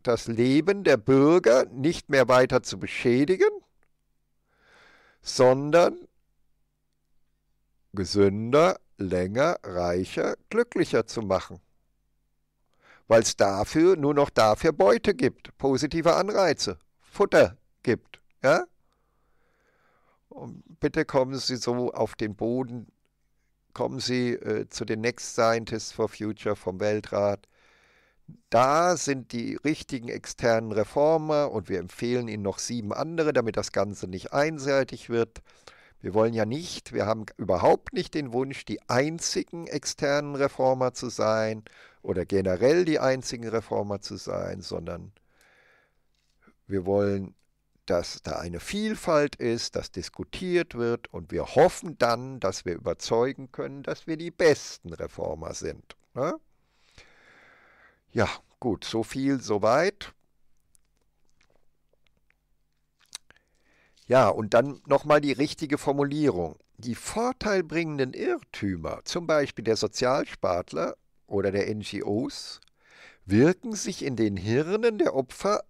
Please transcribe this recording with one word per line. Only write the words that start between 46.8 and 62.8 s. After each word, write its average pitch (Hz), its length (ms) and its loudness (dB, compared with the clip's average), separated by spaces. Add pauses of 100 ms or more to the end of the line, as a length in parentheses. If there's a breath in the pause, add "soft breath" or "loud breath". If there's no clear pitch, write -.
wollen, 98 500 0 (520)
dass - 360 -2
da 78 160 -8
eine 85 220 -10
Vielfalt 185 760 -2
ist, 117 400 -4
dass - 160 -8
diskutiert - 800 -6
wird 117 360 -4
und 85 200 -14
wir 82 240 -6
hoffen 165 420 2
dann, 123 420 0
dass - 280 -4
wir 90 80 -4
überzeugen 120 760 -4
können, 139 320 -10
dass - 240 -10
wir 160 120 -6
die 170 120 -12
besten - 640 0
Reformer 80 640 -8
sind, - 420 -12 (160)
ne? 156 220 -4 (1800 soft breath)
Ja, 110 160 2 (320)
gut, 104 240 -2
so 113 180 -4
viel, 135 380 -2
so 104 220 -2
weit. 143 500 0 (4000 soft breath)